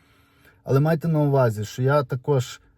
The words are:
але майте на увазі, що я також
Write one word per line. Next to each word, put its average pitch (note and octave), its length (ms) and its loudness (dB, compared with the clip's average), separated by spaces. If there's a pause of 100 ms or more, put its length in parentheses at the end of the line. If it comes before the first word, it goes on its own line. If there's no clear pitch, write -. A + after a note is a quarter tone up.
(640)
але C3+ 160 0
майте E3 280 0
на D#3 100 0
увазі, B2+ 460 2
що - 180 -8
я C#3 220 2
також C3 560 -4 (180)